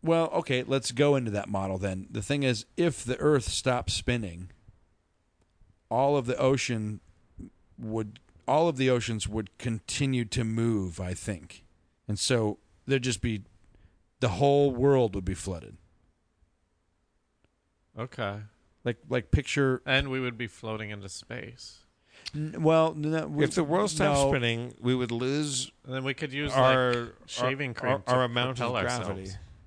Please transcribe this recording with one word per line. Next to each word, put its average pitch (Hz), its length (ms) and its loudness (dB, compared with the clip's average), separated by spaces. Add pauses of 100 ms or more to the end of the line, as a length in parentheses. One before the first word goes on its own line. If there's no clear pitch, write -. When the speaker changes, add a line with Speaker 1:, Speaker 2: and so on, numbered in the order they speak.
Speaker 1:
Well, 165 280 4
okay, 131 340 0
let's 135 300 -2
go 143 240 4
into 117 140 -2
that 101 180 -4
model 95 280 -2
then. 95 320 -4
The 110 120 -6
thing 143 220 -2
is, 123 220 0 (120)
if 170 260 0
the 123 160 -4
Earth 143 300 4
stopped - 420 -2
spinning, 92 600 -4 (1400)
all 139 260 2
of 127 120 0
the 123 100 -2
ocean 123 640 0 (760)
would, 110 420 -6 (280)
all 156 220 4
of 139 80 -2
the 131 120 4
oceans 117 380 0
would 104 300 -6
continue 123 680 -2
to 117 220 -2
move, 110 560 0
I 90 120 -4
think. 87 520 -10 (420)
And 104 120 -2
so 113 380 2 (280)
there'd 131 180 2
just 123 180 -2
be, 110 220 -2 (760)
the 123 100 2
whole 139 420 4
world 123 440 4
would 98 80 -4
be 92 100 -2
flooded. 82 440 -8 (2250)
Speaker 2:
Okay. 110 400 -6 (460)
Speaker 1:
Like, 120 140 -4 (120)
like 123 220 -2
picture 135 540 2
Speaker 2:
And 139 240 0
we 131 100 -2
would 123 180 -4
be 117 100 -6
floating 107 420 -8
into 101 200 -10
space. - 720 -14 (560)
Speaker 1:
N-, 151 280 -6
well, 160 320 6
no, 156 320 -2
we, 151 160 0
Speaker 3:
If 156 120 0
the 175 80 2
world 180 280 2
stopped 151 280 2
Speaker 1:
no. 139 100 4
Speaker 3:
spinning, 120 520 0
we 123 140 2
would 123 160 -2
lose 131 600 -2 (140)
Speaker 2:
And 131 80 -10
then 131 100 -4
we 135 100 -2
could 135 200 -6
use, 143 200 -4
Speaker 3:
our, 127 400 6
Speaker 2:
like, 120 160 -4 (180)
shaving 131 440 -2
Speaker 3:
our, - 40 -8
Speaker 2:
cream 123 180 -2
Speaker 3:
our, 139 60 0
Speaker 2:
to - 120 -2
Speaker 3:
our 127 120 6
amount 123 280 0
of 123 60 -6
Speaker 2:
propel 120 240 0
Speaker 3:
gravity. 90 280 -2 (120)
Speaker 2:
ourselves. 95 160 -10 (300)